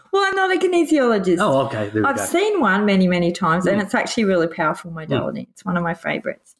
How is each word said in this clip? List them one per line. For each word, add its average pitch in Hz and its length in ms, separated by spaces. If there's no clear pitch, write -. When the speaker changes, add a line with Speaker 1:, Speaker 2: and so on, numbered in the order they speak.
Speaker 1:
Well, 392 120
I'm 381 120
not 381 200
a 320 40
kinesiologist. 269 800
Speaker 2:
Oh, 139 260
okay. 107 240
There 107 140
we - 40
Speaker 1:
I've 277 100
Speaker 2:
go. 104 80
Speaker 1:
seen 392 360
one 202 240
many, 190 220
many 175 240
times, 180 340
and 202 160
Speaker 2:
Mm. - 20
Speaker 1:
it's 196 120
actually 220 300
really 180 220
powerful 165 440
modality. 156 500
Speaker 2:
Mm. - 100
Speaker 1:
It's - 140
one 180 100
of 175 60
my 170 140
favourites. - 640